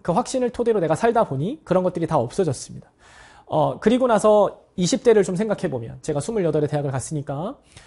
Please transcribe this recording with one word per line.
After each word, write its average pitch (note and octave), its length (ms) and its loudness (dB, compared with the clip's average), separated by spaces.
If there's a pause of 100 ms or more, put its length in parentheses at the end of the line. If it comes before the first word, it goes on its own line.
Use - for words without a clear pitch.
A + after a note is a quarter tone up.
그 F3+ 100 -2
확신을 B3 380 -2
토대로 A3+ 300 0
내가 D#3+ 160 2
살다 A3+ 300 2
보니 D#3 380 -4
그런 F#3 200 2
것들이 F3 240 -2
다 D#3 100 0
없어졌습니다. C3 720 -4 (580)
어, C#3+ 300 0
그리고 B3 280 2
나서 G#3 520 4 (160)
이십 F3+ 300 -2
대를 G#3+ 180 6
좀 F3+ 140 -2
생각해보면, C#3 640 -4
제가 C#3+ 180 -4
스물여덟에 D#3 480 0
대학을 C#3 240 -4
갔으니까 D3+ 680 -8 (300)